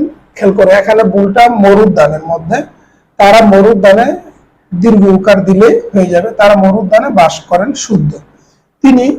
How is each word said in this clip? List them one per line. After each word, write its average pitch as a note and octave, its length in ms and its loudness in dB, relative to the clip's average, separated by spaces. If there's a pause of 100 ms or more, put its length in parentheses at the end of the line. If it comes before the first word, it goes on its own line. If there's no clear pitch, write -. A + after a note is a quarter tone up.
(360)
খেয়াল G3 220 -2
করে F#3+ 140 2 (100)
এখানে G#3+ 220 0
ভুলটা G3 460 0
মরুদ্যানের G3 800 0
মধ্যে, E3 260 -6 (640)
"তারা G#3 260 4
মরুদ্যানে", G3+ 600 2 (640)
দীর্ঘ G3 320 2 (140)
উকার F#3+ 280 2
দিলে F#3+ 240 2 (240)
হয়ে F#3 200 -2
যাবে, F3 180 -2
"তারা G#3 240 0
মরুদ্যানে G3+ 540 0
বাস F3 260 0 (140)
করেন", F#3 240 -2
শুদ্ধ। D#3 380 -6 (720)
"তিনি C4 220 2 (140)